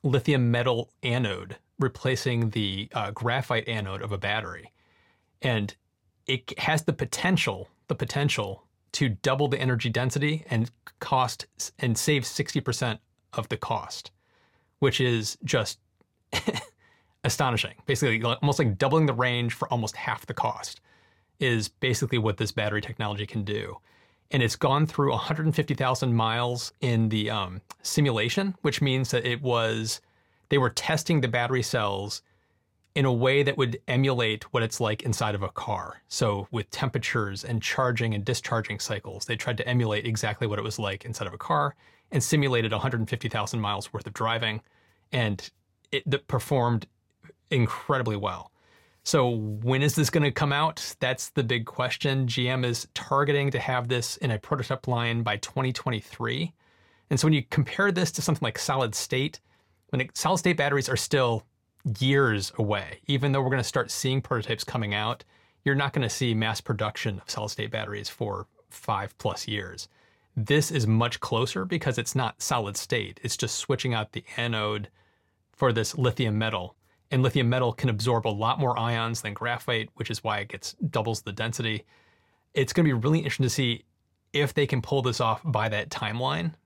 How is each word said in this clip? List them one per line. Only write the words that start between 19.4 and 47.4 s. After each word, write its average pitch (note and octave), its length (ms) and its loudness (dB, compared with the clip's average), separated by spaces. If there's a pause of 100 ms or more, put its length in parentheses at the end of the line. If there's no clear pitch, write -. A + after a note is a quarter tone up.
for - 160 -6
almost A2+ 260 -2
half - 300 -6
the - 80 -10
cost - 480 -6 (580)
is A#2 300 2
basically B2+ 480 0
what G#2+ 200 0
this C3 140 -2
battery G#2 300 -2
technology G#2 440 -6
can G#2+ 180 -4
do. G#2 340 -6 (540)
And C3 120 4
it's A2+ 140 2
gone D3 280 4
through C#3 280 2
a A2 40 0
hundred D#3 380 0
fifty - 180 0
thousand B2+ 400 2
miles A#2+ 680 0
in A2+ 260 4
the, G#2+ 240 0
um, F#2+ 300 -4 (200)
simulation, C#3+ 800 2
which C#3+ 200 0
means C3 300 2
that B2 140 0
it B2 160 -2
was, A2+ 600 0 (480)
they C#3 80 6
were B2+ 120 4
testing D#3 520 0
the B2+ 60 0
battery A#2+ 360 0
cells G2+ 580 -2 (720)
in C#3+ 100 4
a B2+ 80 4
way C3 300 4
that C#3 140 0
would B2 300 0
emulate B2 640 2
what A#2 100 2
it's - 160 -4
like G#2+ 240 0
inside G#2+ 320 0
of G2 80 -4
a F#2+ 60 -4
car. - 600 -6
So G#2 420 0
with A2+ 180 0
temperatures A2 760 -2
and A2+ 180 -2
charging A#2+ 520 0
and G#2 120 -2
discharging A2+ 540 -2
cycles, - 460 -6
they A#2 100 -2
tried A2+ 220 -4
to - 100 -4
emulate A2+ 400 2
exactly A2 400 -2
what G#2 120 -2
it G#2 40 -4
was G#2+ 160 -6
like G2 260 -4
inside G#2+ 220 -8
of F2 60 -10
a - 40 -14
car D3 380 0 (360)
and C3+ 100 2
simulated B2 520 2
a G#2 60 0
hundred B2 300 0
fifty A2+ 200 -4
thousand A2 320 -2
miles G2+ 320 -4
worth G#2 120 -8
of G#2+ 80 -12
driving, A2+ 480 -2 (500)
and A2 380 -2 (420)
it, C#3 180 -2
that - 180 -2
performed A#2+ 580 2 (640)